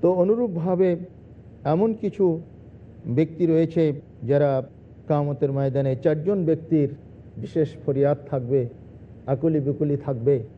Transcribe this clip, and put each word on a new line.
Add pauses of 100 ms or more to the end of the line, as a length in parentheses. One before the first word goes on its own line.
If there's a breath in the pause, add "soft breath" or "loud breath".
তো
অনুরূপভাবে (680)
এমন
কিছু (640)
ব্যক্তি
রয়েছে (300)
যারা (440)
কিয়ামতের
ময়দানে
চারজন
ব্যক্তির (480)
বিশেষ (160)
ফরিয়াদ (120)
থাকবে, (600)
আকুলি
বিকুলি
থাকবে (180)